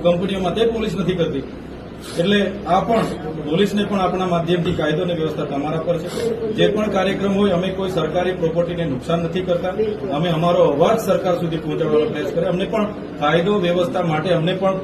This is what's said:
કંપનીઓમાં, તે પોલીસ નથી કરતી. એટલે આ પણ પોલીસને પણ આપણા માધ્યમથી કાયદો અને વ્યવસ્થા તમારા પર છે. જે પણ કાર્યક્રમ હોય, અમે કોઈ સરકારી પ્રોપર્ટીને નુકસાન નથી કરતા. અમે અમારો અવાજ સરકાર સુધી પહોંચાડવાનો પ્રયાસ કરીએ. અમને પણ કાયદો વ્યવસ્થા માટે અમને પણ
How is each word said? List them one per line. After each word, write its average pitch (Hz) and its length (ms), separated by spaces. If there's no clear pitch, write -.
કંપનીઓમાં, 185 520
તે 226 100
પોલીસ 208 300
નથી 185 180
કરતી. 147 300
એટલે 196 320
આ 175 120
પણ - 220
પોલીસને 202 360
પણ 196 140
આપણા 185 280
માધ્યમથી 170 440
કાયદો 160 320
અને 175 100
વ્યવસ્થા 156 300
તમારા 147 340
પર 160 200
છે. - 320
જે 208 140
પણ 208 200
કાર્યક્રમ 196 460
હોય, 202 180
અમે 180 180
કોઈ 190 200
સરકારી 165 420
પ્રોપર્ટીને 170 540
નુકસાન 151 340
નથી 170 220
કરતા. 180 280
અમે 165 160
અમારો 175 340
અવાજ 160 360
સરકાર 185 360
સુધી 165 220
પહોંચાડવાનો 156 520
પ્રયાસ - 220
કરીએ. 170 180
અમને 180 160
પણ 208 200
કાયદો 170 340
વ્યવસ્થા 180 480
માટે 160 280
અમને 170 240
પણ 190 300